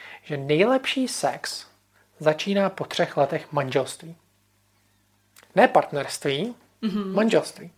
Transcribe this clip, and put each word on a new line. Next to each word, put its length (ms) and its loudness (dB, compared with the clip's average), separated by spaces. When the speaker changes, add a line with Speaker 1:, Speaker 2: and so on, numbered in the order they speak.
Speaker 1:
že 140 -6
nejlepší 720 2
sex 580 -4
začíná 520 2
po 140 -6
třech 320 -2
letech 360 0
manželství. 640 -2
Ne 140 8
partnerství, 840 0
Speaker 2:
Mhm. 320 -4
Speaker 1:
manželství. 640 2